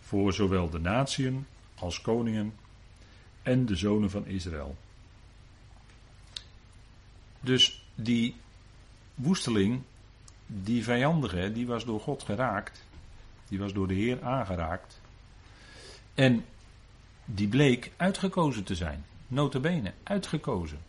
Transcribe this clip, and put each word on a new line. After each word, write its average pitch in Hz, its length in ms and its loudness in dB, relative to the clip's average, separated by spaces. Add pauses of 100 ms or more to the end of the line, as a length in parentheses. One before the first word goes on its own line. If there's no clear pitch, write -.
voor 98 320 2
zowel 92 360 2
de 82 100 -4
natieën 131 640 0 (300)
als 90 260 -6
koningen 113 520 0 (880)
en 127 240 2
de 104 100 0
zonen 104 340 2
van 98 160 -4
Israël." 82 520 -6 (2500)
Dus - 460 4 (100)
die 117 400 2 (800)
woesteling, 123 680 2 (640)
die 110 380 -2
vijandige, 120 680 2
die 120 160 -4
was 117 180 -4
door 110 140 -2
God 143 240 -6
geraakt. 104 640 -4 (600)
Die 98 120 -6
was 98 140 -4
door 95 140 0
de 95 60 0
Heer 120 300 0
aangeraakt. 95 760 -4 (1120)
En 123 320 4 (800)
die 101 220 0
bleek 123 500 4
uitgekozen 170 680 0
te 95 120 -4
zijn. 78 300 -6 (220)
Nota 139 320 0
bene, 139 340 0 (100)
uitgekozen. 117 840 -4